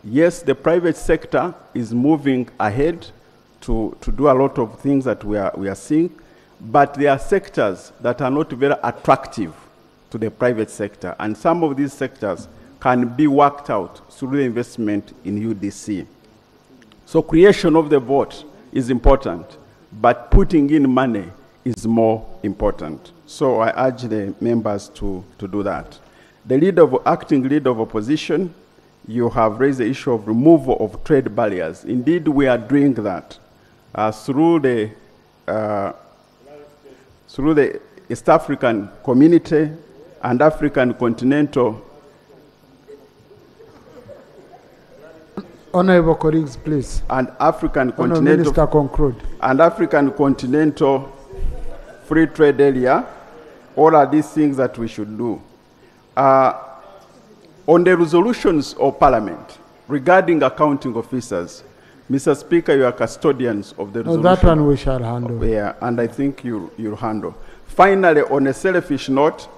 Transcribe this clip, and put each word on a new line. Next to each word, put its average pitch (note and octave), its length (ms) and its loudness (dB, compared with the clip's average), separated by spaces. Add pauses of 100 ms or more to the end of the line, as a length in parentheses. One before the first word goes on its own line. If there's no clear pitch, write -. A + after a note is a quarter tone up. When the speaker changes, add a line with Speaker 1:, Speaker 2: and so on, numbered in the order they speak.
Speaker 1:
Yes, D#3+ 360 0
the C3+ 100 0
private E3+ 420 0
sector D#3+ 600 -2 (180)
is A2+ 180 -8
moving C3 560 0 (120)
ahead C#3+ 480 -2 (540)
to, A2+ 400 -4
to - 100 -4
do C3 180 2
a C3 60 4
lot C3 240 0
of A2+ 200 -6
things C#3 260 -2
that A2 180 -4
we G#2 120 -4
are, G2 220 -2
we G2 100 -6
are F#2+ 60 -6
seeing, D#3+ 380 -2 (500)
but A2 320 2
there C#3+ 160 0
are C3+ 80 2
sectors C3 760 -4 (100)
that A#2+ 200 -4
are C3 80 -2
not D3 220 -2
very C#3 320 0
attractive A#2 680 -2 (600)
to A#2 80 -12
the A2 100 -4
private A2 400 -2
sector, - 480 -10
and G#2+ 180 -6
some E3+ 280 0
of C#3+ 120 -2
these C3+ 160 -2
sectors G2+ 560 -8 (320)
can B2 360 0
be D3 100 2
worked C#3+ 460 2
out G2 280 -6 (140)
through C3+ 240 -6
the C#3+ 60 0
investment A2 680 -6 (120)
in G#2 180 -6
U A2 140 -4
D G2 160 -8
C. G2 340 -10 (1000)
So D#3+ 160 0
creation F3 520 4
of D#3+ 140 2
the D3 100 4
vote B2+ 440 -2 (280)
is B2 200 -4
important, A#2+ 680 0 (340)
but A#2+ 380 0
putting F3 400 4
in D3 180 4
money B2+ 380 0 (380)
is A2 240 -6
more A2+ 360 0 (200)
important. F#2+ 680 -6 (140)
So B2+ 340 -2
I A2+ 280 0
urge A#2+ 160 -6
the G#2+ 360 -6
members A2 500 -2
to, F#2+ 340 -8 (160)
to G2 80 -10
do G2 160 -4
that. F2 340 -8 (480)
The B2+ 140 0
leader F3 240 4
of, C3 240 2
acting C#3+ 420 0
leader C#3 220 0
of A2 100 -2
opposition, D3+ 720 -4 (540)
you A#2+ 220 -2
have A2 300 0
raised C3+ 180 2
the B2 80 -2
issue C3 260 -4
of G#2+ 160 -4
removal C3 520 4
of G#2 240 -4
trade B2+ 320 0
barriers. F#2 480 -4
Indeed, D3 440 -2
we C#3 200 2
are B2 100 2
doing C3+ 380 2
that. G2+ 420 -8 (560)
Uh, G#2+ 180 -2
through D#3 500 0
the, A#2+ 280 0 (580)
uh, G#2 460 -4 (1300)
through D3 260 -2
the C#3+ 260 0 (300)
East - 180 -6
African B2+ 600 0 (140)
Community D#3 640 4 (540)
and A#2+ 180 -2
African C#3+ 540 0
Continental B2 840 0 (4000)
Speaker 2:
Honorable F3+ 440 4
colleagues, D3+ 420 -2
please. D3 500 -4
Speaker 1:
And B2+ 320 -2
African D3 520 0
Speaker 2:
Honorable E3+ 240 -2
Speaker 1:
Continental D#3 220 4
Speaker 2:
Minister, D#3 280 2
conclude. C#3+ 560 0 (180)
Speaker 1:
And C3 220 2
African D#3+ 520 2
Continental C#3 1000 0 (880)
Free D#3+ 200 2
Trade C#3+ 340 2
Area, C#3 460 2 (720)
all D#3+ 200 6
are C#3+ 120 6
these D3+ 220 0
things D3 280 0
that B2+ 220 -2
we A2+ 80 -6
should G#2+ 280 -10
do. A2+ 240 -6 (800)
Uh, C3+ 420 2 (1080)
on F3 160 6
the F3+ 140 4
resolutions E3+ 800 0
of - 240 0
Parliament A2 580 0 (300)
regarding E3 560 2
accounting C#3 520 0
officers, A2 680 -8 (440)
Mister C#3+ 280 0
Speaker, E3 400 0
you C3+ 100 4
are B2 60 0
custodians B2 880 -4
of G2+ 120 -10
the A2+ 120 -6
Speaker 2:
No, E3 140 -2
Speaker 1:
resolution. D#3 40 0
Speaker 2:
that F3+ 220 4
one D#3 240 4
we C#3+ 100 2
shall C3 240 -4
handle. A#2+ 420 -6
Speaker 1:
Yeah, G#2+ 380 -2
and A#2+ 180 -2
I A#2 60 0
think C#3 380 -6
you, G#2+ 340 -8
you'll G#2+ 180 -8
handle. G#2+ 400 -8 (300)
Finally, F#3 560 4
on C#3 240 0
a C3+ 80 0
selfish E3+ 560 -2
note C#3 380 0 (100)